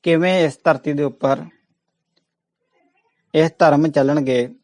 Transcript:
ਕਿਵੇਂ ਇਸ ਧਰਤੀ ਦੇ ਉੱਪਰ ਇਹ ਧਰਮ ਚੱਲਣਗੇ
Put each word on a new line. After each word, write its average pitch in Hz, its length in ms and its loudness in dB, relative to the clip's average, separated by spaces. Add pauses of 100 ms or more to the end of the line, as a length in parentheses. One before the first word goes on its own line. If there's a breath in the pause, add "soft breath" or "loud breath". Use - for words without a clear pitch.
ਕਿਵੇਂ 175 360 0
ਇਸ 151 240 -2
ਧਰਤੀ 151 300 -2
ਦੇ 143 100 -4
ਉੱਪਰ 139 420 -4 (1900)
ਇਹ 160 140 2 (100)
ਧਰਮ 156 280 2
ਚੱਲਣਗੇ 135 760 -2